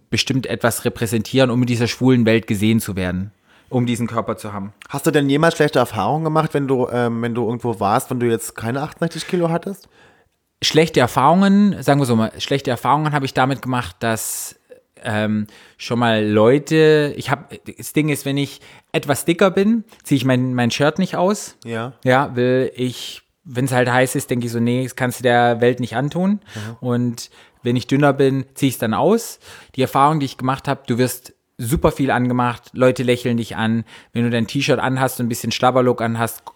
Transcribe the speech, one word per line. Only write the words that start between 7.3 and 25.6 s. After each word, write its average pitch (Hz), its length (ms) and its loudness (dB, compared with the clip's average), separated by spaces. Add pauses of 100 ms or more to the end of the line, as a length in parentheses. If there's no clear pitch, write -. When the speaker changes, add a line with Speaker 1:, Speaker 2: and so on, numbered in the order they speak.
Speaker 2:
du 120 100 -2
irgendwo 117 320 -4
warst, 104 320 0
wenn 127 80 -4
du 120 80 0
jetzt 113 300 -2
keine 120 260 -6
achtundsechzig 160 460 -6
Kilo 170 220 0
hattest? 180 380 -6 (720)
Speaker 1:
Schlechte 160 380 2
Erfahrungen, 180 840 4
sagen 143 160 4
wir 139 40 2
so 120 120 2
mal, 110 240 0
schlechte 139 320 -2
Erfahrungen 143 400 0
habe 143 120 -2
ich 131 80 -6
damit 131 300 0
gemacht, 123 380 -6
dass, - 560 -4 (480)
ähm, 107 420 -2 (300)
schon 120 240 -4
mal 110 280 2
Leute, 147 880 4
ich - 140 -8
hab, - 240 -6 (220)
das - 160 -14
Ding 156 160 0
ist, 139 160 -4
wenn 139 120 -4
ich 139 240 -6 (300)
etwas - 340 -4
dicker 180 280 2
bin, 208 320 2 (180)
ziehe - 140 2
ich 131 80 0
mein, 127 300 2
mein 120 180 0
Shirt 147 260 0
nicht 185 160 -2
aus. 185 500 -2
Speaker 2:
Ja. 117 280 -6 (100)
Speaker 1:
Ja, 131 320 2
will 127 400 0
ich, - 480 -8 (220)
wenn's 127 260 -4
halt 123 180 2
heiß 127 280 2
ist, - 140 -6
denke 120 160 -2
ich 117 60 -6
so, 120 60 -4
nee, 120 240 0
das 123 140 -8
kannst 123 240 -4
du - 20 -6
der 120 380 4